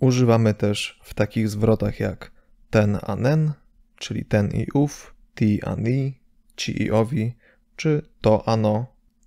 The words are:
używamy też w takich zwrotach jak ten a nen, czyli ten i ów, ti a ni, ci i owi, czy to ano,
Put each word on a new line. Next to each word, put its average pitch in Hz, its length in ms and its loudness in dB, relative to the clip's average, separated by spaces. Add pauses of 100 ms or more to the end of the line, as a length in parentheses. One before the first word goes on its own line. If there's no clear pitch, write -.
używamy 117 540 4
też - 480 -4
w - 120 -20
takich 107 340 -2
zwrotach 104 520 0
jak 98 320 -6 (380)
ten 104 320 2
a 101 140 -8
nen, 156 360 0 (460)
czyli 110 260 -8
ten 104 260 0
i 110 240 -4
ów, - 400 -2 (200)
ti 104 280 0
a - 120 -6
ni, 135 460 -2 (360)
ci - 260 -6
i - 80 -2
owi, 113 460 0 (400)
czy 151 260 0 (180)
to 110 280 2
ano, 110 380 0 (400)